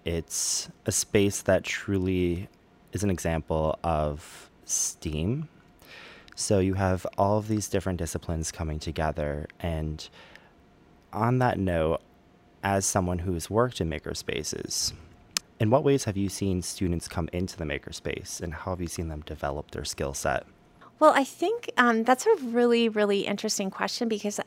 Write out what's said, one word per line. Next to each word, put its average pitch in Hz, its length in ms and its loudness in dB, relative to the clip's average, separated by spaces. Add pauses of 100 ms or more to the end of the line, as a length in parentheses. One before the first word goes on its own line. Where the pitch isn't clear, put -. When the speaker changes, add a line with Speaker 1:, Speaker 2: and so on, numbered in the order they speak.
Speaker 1:
it's - 640 -4 (160)
a 110 60 0
space 101 520 2
that 92 200 4
truly 92 840 0 (420)
is 92 120 -4
an 101 60 2
example 80 720 0
of 76 640 -2 (160)
steam. 92 800 -2 (880)
So - 240 2
you 95 140 4
have 95 320 2 (120)
all 101 200 4
of 104 100 -2
these 107 220 -2
different 92 300 -2
disciplines 80 520 -4
coming 78 280 -4
together, 76 680 -2 (120)
and 78 500 -4 (1040)
on 117 260 2
that 113 200 2
note, 82 420 2 (600)
as 98 220 2
someone 90 340 0
who's 87 300 -4
worked 117 300 0
in 82 100 0
makerspaces, - 1040 -4 (640)
in 110 100 4
what 139 140 6
ways 139 220 4
have 98 120 -2
you 98 120 2
seen 92 340 0
students 85 440 -2
come 85 240 -4
into 90 260 -4
the 82 80 -6
makerspace, - 760 -8
and 82 120 -6
how 95 180 -6
have 90 100 -4
you 87 60 -2
seen 82 220 -6
them 76 120 -8
develop 73 480 -6
their - 160 -8
skill 69 300 -4
set? - 320 -2 (500)
Speaker 2:
Well, 302 160 8
I 269 100 4
think, 403 540 -4
um, 233 260 4
that's 254 220 4
a 440 120 6
really, 233 520 4
really 208 320 2
interesting 208 480 -2
question, 196 380 -2
because 208 400 -2